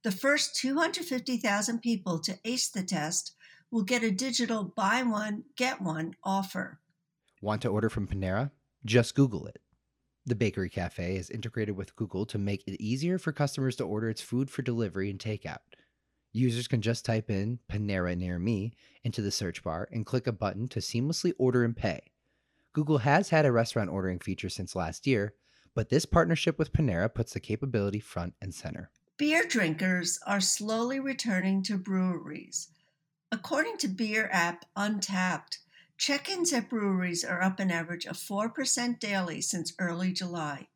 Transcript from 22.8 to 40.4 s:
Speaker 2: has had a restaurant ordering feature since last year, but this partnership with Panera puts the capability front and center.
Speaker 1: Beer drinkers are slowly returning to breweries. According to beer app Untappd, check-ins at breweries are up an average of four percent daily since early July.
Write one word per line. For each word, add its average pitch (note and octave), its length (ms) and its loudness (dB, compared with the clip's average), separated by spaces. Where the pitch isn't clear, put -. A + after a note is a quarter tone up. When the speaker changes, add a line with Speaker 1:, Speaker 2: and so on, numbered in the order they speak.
Speaker 2:
has C#3+ 320 4
had D#3 140 6
a C3+ 60 8
restaurant A2+ 400 2
ordering F#2 300 -2
feature F#2+ 280 -4
since - 280 -6
last E2+ 280 -4
year, G#2+ 300 2
but A2+ 120 0
this - 180 4
partnership E3 500 4
with - 160 0
Panera G#2+ 400 2
puts - 200 -2
the - 80 -8
capability G#2+ 580 0
front F2 420 -6
and G2 140 -8
center. - 360 -10
Speaker 1:
Beer D#4 280 4
drinkers F3+ 800 0
are G3+ 160 0
slowly A3+ 600 0
returning G3 640 2
to G3+ 120 -2
breweries. F#3 920 -2
According E4 460 -2
to - 100 0
beer G#3+ 440 0
app F3 320 2
Untappd, G3 840 0
check-ins D#4+ 540 0
at A#3+ 180 0
breweries F#3 540 0
are F3 180 -2
up F#3+ 160 2
an F#3+ 140 2
average E3+ 340 -4
of F#3 100 -8
four G#3 320 -4
percent A#3+ 520 -2
daily F#3 400 -2
since - 400 -4
early F3+ 320 0
July. E3+ 640 -6